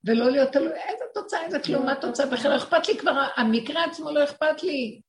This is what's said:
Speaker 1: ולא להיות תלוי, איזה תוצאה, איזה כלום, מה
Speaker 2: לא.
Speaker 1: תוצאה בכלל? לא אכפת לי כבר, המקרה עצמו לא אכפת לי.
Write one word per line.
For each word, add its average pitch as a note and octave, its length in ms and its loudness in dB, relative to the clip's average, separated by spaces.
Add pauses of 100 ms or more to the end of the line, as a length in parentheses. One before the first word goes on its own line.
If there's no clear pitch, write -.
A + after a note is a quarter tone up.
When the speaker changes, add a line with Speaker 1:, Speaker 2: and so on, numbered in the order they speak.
Speaker 1:
ולא A#3 260 4
להיות C4+ 220 4
תלוי, D#4+ 200 2
איזה A4 320 -6 (100)
תוצאה, F4 300 -4
איזה D#4 220 -4
כלום, C4+ 200 0
מה C4+ 80 0
Speaker 2:
לא. C4+ 60 -6
Speaker 1:
תוצאה C#4 260 -2
בכלל? B3+ 240 0
לא C#4+ 60 4
אכפת - 320 0
לי A4 100 2
כבר, C#4 120 0 (260)
המקרה A#3+ 480 2
עצמו D#4 260 -6
לא D4 140 4
אכפת D#4 380 0
לי. B3+ 460 -4